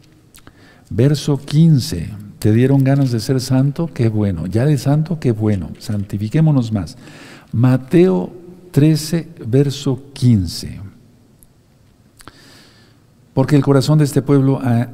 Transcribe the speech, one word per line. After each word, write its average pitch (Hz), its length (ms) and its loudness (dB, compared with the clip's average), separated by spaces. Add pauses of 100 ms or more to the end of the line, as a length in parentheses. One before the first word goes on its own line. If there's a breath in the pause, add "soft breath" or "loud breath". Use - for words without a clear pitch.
(880 loud breath)
verso 143 480 0
quince. 143 720 0 (300)
¿Te 107 140 2
dieron 135 300 2
ganas 135 280 0
de 117 80 -2
ser 131 200 -2
santo? 135 540 -2
Qué 113 160 0
bueno. 101 380 -2
¿Ya 110 160 -2
eres 147 200 0
santo? 156 360 -2
Qué 127 120 0
bueno. 104 460 -2
Santifiquémonos 110 920 -2
más. 95 260 -6 (540 loud breath)
Mateo 165 840 2 (380)
trece, 156 560 0 (180)
verso 131 560 -2 (120)
quince. 95 640 0 (2500 loud breath)
"Porque 135 200 2
el 139 60 6
corazón 139 380 2
de 151 60 4
este 135 180 -2
pueblo 135 400 2
ha, 123 300 0